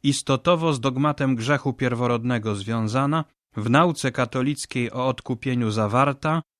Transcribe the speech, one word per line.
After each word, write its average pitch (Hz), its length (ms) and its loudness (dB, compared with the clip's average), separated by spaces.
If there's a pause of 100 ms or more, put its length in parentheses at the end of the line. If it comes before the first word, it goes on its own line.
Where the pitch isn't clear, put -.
istotowo 156 680 2
z 131 80 -2
dogmatem 135 560 0
grzechu 127 360 -2
pierworodnego 120 800 0
związana, 113 680 -2 (320)
w 110 140 -2
nauce 147 420 4
katolickiej 127 800 -2
o 127 160 -2
odkupieniu 123 640 -2
zawarta, 135 720 0 (180)